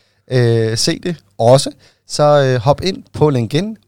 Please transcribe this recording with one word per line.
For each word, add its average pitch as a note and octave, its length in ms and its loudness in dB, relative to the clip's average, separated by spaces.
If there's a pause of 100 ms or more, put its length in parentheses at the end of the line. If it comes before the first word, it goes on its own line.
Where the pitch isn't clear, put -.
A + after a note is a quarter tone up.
(320)
øh, A#2 440 0
se E3 220 -2
det F3 180 -6 (220)
også, B2+ 320 4 (380)
så, - 160 -2 (300)
øh, B2 60 -4
hop C#3 240 0
ind F#3 180 -6 (100)
på D3+ 180 0
LinkedIn C#3+ 460 -4 (120)